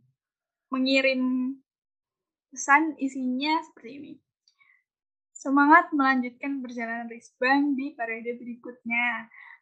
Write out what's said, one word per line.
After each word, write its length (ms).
mengirim 880
pesan 480
isinya 640
seperti 280
ini. 100
"Semangat 640
melanjutkan 640
perjalanan 480
Risbang 720
di 160
periode 400
berikutnya. 960